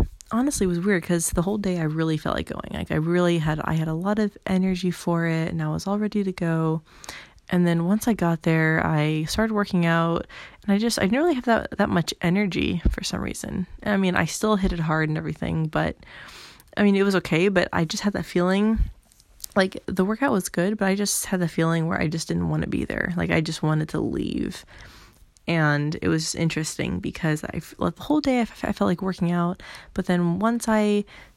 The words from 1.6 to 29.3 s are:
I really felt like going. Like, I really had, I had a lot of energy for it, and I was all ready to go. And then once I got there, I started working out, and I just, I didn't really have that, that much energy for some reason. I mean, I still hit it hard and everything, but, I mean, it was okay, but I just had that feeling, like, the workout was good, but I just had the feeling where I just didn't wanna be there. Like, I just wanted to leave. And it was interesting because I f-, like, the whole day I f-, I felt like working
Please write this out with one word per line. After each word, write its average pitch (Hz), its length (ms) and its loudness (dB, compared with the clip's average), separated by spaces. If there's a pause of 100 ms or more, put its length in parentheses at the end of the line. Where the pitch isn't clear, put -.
I 165 40 0
really 160 340 0
felt - 180 -2
like - 120 -4
going. - 260 -10
Like, - 180 -8
I 160 40 0
really 170 420 2
had, 156 260 0
I - 100 -2
had 160 140 0
a 160 60 -2
lot 190 260 -2
of 208 260 -2
energy 185 460 0
for 170 340 0
it, 160 240 0
and 160 120 -4
I 156 80 -2
was 160 180 -4
all 202 120 0
ready 208 240 0
to 190 80 -2
go. 160 500 0 (680)
And 180 160 4
then 170 200 2
once 208 240 2
I 226 40 4
got 170 300 0
there, 160 420 4
I 156 380 2
started 220 300 0
working 202 320 0
out, 165 420 2 (360)
and 202 100 2
I 202 40 4
just, 226 220 0
I - 40 2
didn't 196 140 2
really 330 180 4
have 247 100 -4
that, - 320 2
that 202 120 2
much 175 320 0
energy 180 680 0
for - 140 0
some - 180 -4
reason. - 460 -6 (160)
I 208 120 0
mean, 190 200 2
I 170 100 4
still 214 320 0
hit 185 160 0
it 175 60 -2
hard 156 280 0
and 156 100 -2
everything, 160 500 -4
but, 156 280 -2 (800)
I - 80 2
mean, 202 140 6
it 196 60 4
was 196 120 4
okay, 175 320 2
but 185 240 2
I 170 140 2
just - 180 -6
had 202 100 0
that 165 120 -4
feeling, 196 540 2 (760)
like, 190 300 2
the 185 180 0
workout 220 300 0
was 185 160 0
good, 196 280 0
but 196 120 2
I 190 60 2
just 202 320 -2
had 185 120 0
the 175 80 2
feeling 165 400 0
where 165 140 -2
I 160 60 2
just 160 200 -4
didn't 170 220 -2
wanna 156 180 -2
be - 160 -2
there. - 320 -2
Like, 175 160 0
I 165 80 4
just 160 240 -2
wanted 156 260 2
to - 120 -2
leave. - 640 -4 (840)
And 151 540 0
it - 80 0
was 160 260 -2
interesting - 640 -2
because - 460 -4
I - 120 -10
f-, - 200 -10
like, 170 180 -2
the - 80 -18
whole 302 160 2
day 254 200 2
I - 20 2
f-, - 240 -6
I 214 80 -2
felt 202 160 0
like 180 120 -2
working 180 300 -2